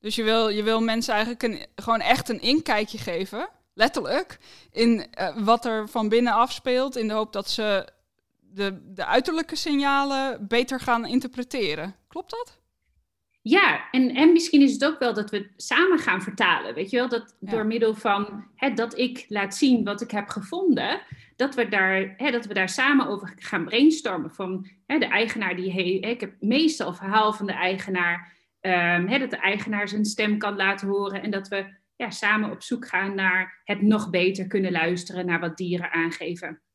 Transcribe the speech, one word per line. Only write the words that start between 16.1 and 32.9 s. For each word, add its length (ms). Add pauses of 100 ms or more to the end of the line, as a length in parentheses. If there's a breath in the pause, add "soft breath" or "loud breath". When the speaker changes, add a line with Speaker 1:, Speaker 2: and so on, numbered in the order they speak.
Speaker 2:
vertalen, 520
weet 160
je 60
wel? 120
Dat 320
Speaker 1:
Ja. 100
Speaker 2:
door 160
middel 280
van, 500 (120)
hè, 180
dat 240
ik 300
laat 280
zien 280
wat 160
ik 100
heb 180
gevonden, 720 (360 loud breath)
dat 180
we 140
daar, 480
hè, 140
dat 160
we 80
daar 140
samen 380
over 300
gaan 280
brainstormen. 680
Van, 340 (180 loud breath)
hè, 120
de 80
eigenaar 500
die 160
he-, 280
hè, 80
ik 120
heb 200
meestal 540
verhaal 380
van 140
de 60
eigenaar, 800 (280 loud breath)
ehm, 460
hè, 120
dat 120
de 60
eigenaar 520
zijn 160
stem 340
kan 180
laten 320
horen 340
en 80
dat 180
we, 180 (300)
ja, 140
samen 400
op 120
zoek 260
gaan 260